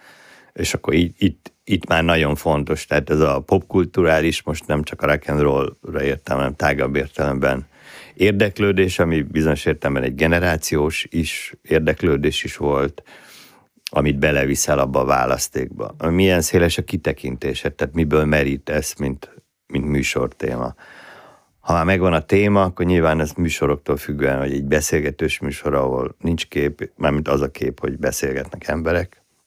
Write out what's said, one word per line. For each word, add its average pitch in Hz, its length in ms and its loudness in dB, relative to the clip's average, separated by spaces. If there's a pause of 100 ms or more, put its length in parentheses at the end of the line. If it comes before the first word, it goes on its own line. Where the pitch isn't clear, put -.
(540)
És - 200 -4
akkor - 200 -2
így, 85 240 2
itt, - 360 -2 (100)
itt 92 240 -2
már 82 160 2
nagyon 80 320 2
fontos, 78 500 -2
tehát 71 240 0
ez 76 100 2
a 69 200 4
popkulturális, 85 1040 2
most 78 240 -6
nem 76 160 0
csak - 180 -12
a 76 60 0
rock 73 220 0
and 73 120 0
roll-ra 69 600 -2
értem, 69 340 -2
hanem 69 180 -2
tágabb 69 400 0
értelemben 69 720 -2 (460)
érdeklődés, 98 840 2
ami 82 220 2
bizonyos 76 440 0
értelemben 71 380 0
egy 65 120 -2
generációs 80 920 0
is - 520 -6
érdeklődés 78 800 0
is - 140 -10
volt, 71 460 -2 (880)
amit 71 300 0
beleviszel 71 600 2
abba 65 200 0
a 65 60 2
választékba. 64 880 -2 (140)
Milyen 90 320 4
széles 85 360 2
a - 60 -2
kitekintésed, 69 880 -4
tehát 71 200 -4
miből 78 320 2
merítesz, 76 720 -2
mint, - 440 -8 (260)
mint 71 180 -4
műsortéma. 62 920 -2 (840)
Ha - 140 -2
már 82 120 2
megvan 90 280 4
a 78 120 2
téma, 101 380 2
akkor 90 220 -2
nyilván 82 340 4
ez 76 120 -2
műsoroktól 73 680 -2
függően, 67 420 -2
hogy 67 140 -2
egy 69 120 -2
beszélgetős 73 760 0
műsor, 73 340 -4
ahol 65 460 0
nincs 82 280 -2
kép, 73 480 -4
mármint 73 320 0
az 71 140 2
a 69 100 -2
kép, - 280 -6
hogy 65 180 -4
beszélgetnek 67 680 -6
emberek, 85 560 -2 (240)